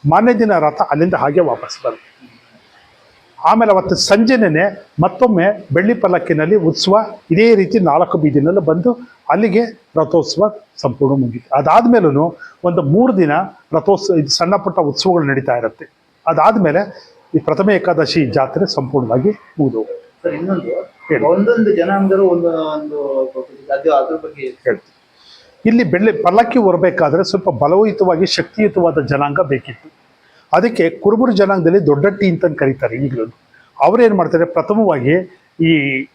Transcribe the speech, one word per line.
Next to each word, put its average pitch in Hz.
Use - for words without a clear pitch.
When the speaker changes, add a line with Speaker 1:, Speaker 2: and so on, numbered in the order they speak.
Speaker 1:
ಮಾರನೇ 220
ದಿನ 208
ರಥ 151
ಅಲ್ಲಿಂದ 170
ಹಾಗೆ 147
ವಾಪಸ್ 127
ಬರುತ್ತೆ. -
ಆಮೇಲೆ 214
ಅವತ್ತು 185
ಸಂಜೆನೇನೆ 208
ಮತ್ತೊಮ್ಮೆ 196
ಬೆಳ್ಳಿ 196
ಪಲ್ಲಕ್ಕಿನಲ್ಲಿ 175
ಉತ್ಸವ 190
ಇದೇ 220
ರೀತಿ 196
ನಾಲ್ಕು 175
ಬೀದಿನಲ್ಲಿ 151
ಬಂದು 170
ಅಲ್ಲಿಗೆ 208
ರಥೋತ್ಸವ 165
ಸಂಪೂರ್ಣ 135
ಮುಗೀತು. 120
ಅದಾದ್ಮೇಲೂ 170
ಒಂದು 175
ಮೂರು 202
ದಿನ 156
ರಥೋತ್ಸವ, 190
ಇದು 147
ಸಣ್ಣ 180
ಪುಟ್ಟ 196
ಉತ್ಸವಗಳು 160
ನಡೀತಾ 135
ಇರುತ್ತೆ. 117
ಅದಾದ್ಮೇಲೆ 175
ಈ 156
ಪ್ರಥಮ 165
ಏಕಾದಶಿ 165
ಜಾತ್ರೆ 135
ಸಂಪೂರ್ಣವಾಗಿ 131
ಮುಗಿದು 135
ಹೋಗುತ್ತೆ. -
Speaker 2:
ಸರ್, 175
ಇನ್ನೊಂದು, 175
Speaker 1:
ಹೇಳಿ. 139
Speaker 2:
ಒಂದೊಂದು 208
ಜನಾಂಗದವರು 190
ಒಂದು, 170
ಒಂದು 151
ಅದು, 147
ಅದ್ರ 139
ಬಗ್ಗೆ 151
Speaker 1:
ಹೇಳ್ತೀನಿ. 123
ಇಲ್ಲಿ 233
ಬೆಳ್ಳಿ 185
ಪಲ್ಲಕ್ಕಿ 226
ಹೊರಬೇಕಾದ್ರೆ 180
ಸ್ವಲ್ಪ 190
ಬಲಯುತವಾಗಿ 180
ಶಕ್ತಿಯುತವಾದ 170
ಜನಾಂಗ 143
ಬೇಕಿತ್ತು. 135
ಅದಕ್ಕೆ 185
ಕುರುಬರು 226
ಜನಾಂಗದಲ್ಲಿ 190
ದೊಡ್ಡಟ್ಟಿ 190
ಅಂತ 165
ಕರೀತಾರೆ 131
ಈಗಲೂ. 127
ಅವ್ರು 196
ಏನ್ 220
ಮಾಡ್ತಾರೆ, 165
ಪ್ರಥಮವಾಗಿ 165
ಈ 139